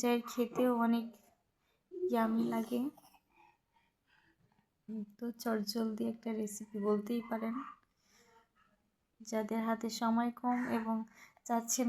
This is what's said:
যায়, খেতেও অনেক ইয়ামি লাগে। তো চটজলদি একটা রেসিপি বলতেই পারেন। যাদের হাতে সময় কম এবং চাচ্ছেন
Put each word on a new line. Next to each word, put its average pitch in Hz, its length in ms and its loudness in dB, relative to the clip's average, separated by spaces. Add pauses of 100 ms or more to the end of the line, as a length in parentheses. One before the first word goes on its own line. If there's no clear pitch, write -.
যায়, 240 180 4 (120)
খেতেও 247 400 2 (140)
অনেক 233 200 2 (880)
ইয়ামি 226 520 2 (100)
লাগে। 226 280 0 (2250)
তো 240 80 -8 (160)
চটজলদি 220 600 -2 (100)
একটা 226 160 -8 (100)
রেসিপি 214 380 -6 (100)
বলতেই 214 420 2
পারেন। 226 260 -2 (1700)
যাদের 220 460 -2
হাতে 226 200 0 (140)
সময় 233 300 4 (100)
কম 247 160 0 (220)
এবং 220 180 0 (500)
চাচ্ছেন 233 420 0